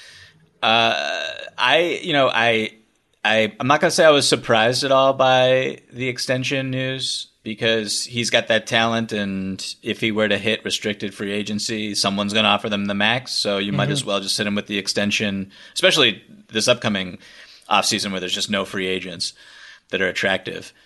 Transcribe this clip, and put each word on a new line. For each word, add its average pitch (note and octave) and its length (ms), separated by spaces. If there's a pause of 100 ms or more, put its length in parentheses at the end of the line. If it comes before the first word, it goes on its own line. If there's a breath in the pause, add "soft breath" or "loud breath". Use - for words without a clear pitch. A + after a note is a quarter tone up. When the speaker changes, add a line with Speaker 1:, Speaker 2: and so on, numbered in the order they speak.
(600 loud breath)
Speaker 1:
Uh, F#2+ 600 (340)
I, D3 460
you F3 100
know, C3+ 180
I, A2+ 420 (520)
I, A2 340
I'm B2 80
not D3 140
gonna F3 100
say E3+ 140
I D#3 60
was C#3+ 160
surprised B2 560
at C3+ 80
all C3+ 220
by C3 680 (120)
the B2+ 160
extension C3 600
news, C3 580 (160)
because A2 600
he's A#2+ 260
got A#2 200
that A2 180
talent, A2+ 440
and F#2+ 680
if G#2+ 200
he A2+ 100
were G#2+ 160
to G2+ 100
hit G#2+ 260
restricted G2+ 520
free G2+ 160
agency, G#2 640
someone's G2+ 380
gonna A2 160
offer G#2 200
them G2+ 160
the G2+ 80
max. A2 380
So G2+ 260
you G2+ 140
might G2+ 140
Speaker 2:
Mm-hmm. - 80
Speaker 1:
as F#2+ 120
well G2+ 140
just G2 180
hit G#2+ 80
him G2+ 80
with G#2 140
the G#2 100
extension, G2+ 720 (220 loud breath)
especially D#3+ 480 (280)
this G#2+ 180
upcoming G#2 500 (520 loud breath)
offseason G2+ 420
where F#2 80
there's F2+ 160
just G2 160
no G2 140
free F#2+ 200
agents F2+ 480 (560 loud breath)
that F#2+ 120
are F#2 60
attractive. F2+ 640 (140 soft breath)